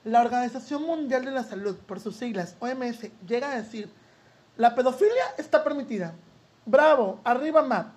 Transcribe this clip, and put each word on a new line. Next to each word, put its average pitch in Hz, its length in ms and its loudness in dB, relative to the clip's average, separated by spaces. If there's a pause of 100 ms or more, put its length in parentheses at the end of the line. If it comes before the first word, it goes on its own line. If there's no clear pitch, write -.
la 233 180 4
Organización 247 640 -4
Mundial 285 420 -2
de 269 60 -8
la 262 120 -4
Salud, 196 420 -6
por 196 140 -10
sus 214 160 -10
siglas, 190 440 -6
O 240 80 -6
M 254 200 -6
S, 233 240 -10 (160)
llega 247 240 -4
a 240 100 -4
decir, 214 280 -12 (680)
"La 233 160 4
pedofilia 392 520 2 (120)
está 311 260 2
permitida"? 226 520 -6 (500)
Bravo, 262 580 4
arriba 294 380 2
map. 240 360 -2